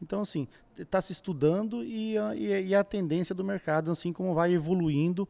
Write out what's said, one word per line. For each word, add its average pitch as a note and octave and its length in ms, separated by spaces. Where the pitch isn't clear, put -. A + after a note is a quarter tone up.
Então, G3 200
assim, D3+ 260
t-, - 120
tá F#3 180
se - 80
estudando F#3+ 720
e A3 340
a, G#3+ 200
e G#3 160
a, G3 80
e F#3+ 160
a G3+ 80
tendência F3+ 500
do F#3 80
mercado, E3 480
assim E3+ 220
como F#3 220
vai E3+ 180
evoluindo E3+ 760